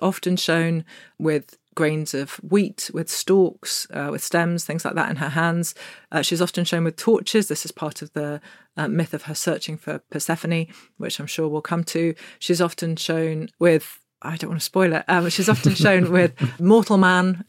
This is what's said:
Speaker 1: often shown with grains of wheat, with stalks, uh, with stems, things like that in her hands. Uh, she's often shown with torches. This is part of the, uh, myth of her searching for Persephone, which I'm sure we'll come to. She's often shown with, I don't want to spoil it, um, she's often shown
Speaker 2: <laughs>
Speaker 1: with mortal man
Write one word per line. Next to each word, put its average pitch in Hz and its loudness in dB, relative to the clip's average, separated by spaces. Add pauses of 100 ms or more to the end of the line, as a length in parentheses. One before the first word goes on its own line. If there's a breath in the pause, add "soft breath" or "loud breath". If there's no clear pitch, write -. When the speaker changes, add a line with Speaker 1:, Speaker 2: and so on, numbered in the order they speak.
Speaker 1:
often 180 0
shown 165 0 (340 soft breath)
with 151 -2 (200)
grains 156 -2
of 139 -6
wheat, 202 0
with 165 -4
stalks, - 0
uh, 143 -6
with - -6
stems, 170 0
things 160 -6
like - -4
that 160 0
in 156 -6
her 143 -6
hands. 165 0 (360 loud breath)
Uh, 160 -2
she's 170 0
often 175 -2
shown 165 0
with 165 -2
torches. 214 2
This - -4
is 160 -12
part - -8
of 151 -16
the, 147 -6 (360 soft breath)
uh, 151 -2
myth 160 -2
of 143 -6
her 151 -10
searching 156 -4
for 151 -10 (100)
Persephone, 165 -2 (300 soft breath)
which - -8
I'm 147 -10
sure 160 -2
we'll 151 -4
come 170 -2
to. 165 -2 (260 loud breath)
She's 175 0
often 165 -2
shown 160 -4 (120)
with, 165 2 (200)
I 160 -8
don't 160 -8
want 165 -4
to - -6
spoil 185 2
it, 156 -2
um, 175 2
she's 180 0
often 185 4
shown 180 4
Speaker 2:
<laughs> - -
Speaker 1:
with 175 4 (280 loud breath)
mortal 208 6
man 185 4